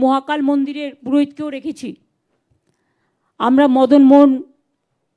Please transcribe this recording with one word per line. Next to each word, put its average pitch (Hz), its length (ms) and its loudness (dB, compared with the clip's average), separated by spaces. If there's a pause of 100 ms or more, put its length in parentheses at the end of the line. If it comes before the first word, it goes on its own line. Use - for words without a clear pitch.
মহাকাল 269 360 -4 (100)
মন্দিরের 285 420 -6 (120)
পুরোহিতকেও 285 540 -4
রেখেছি, 262 320 -14 (1500)
আমরা 262 260 0 (120)
মদন 262 340 4
মোহন 285 200 6 (840)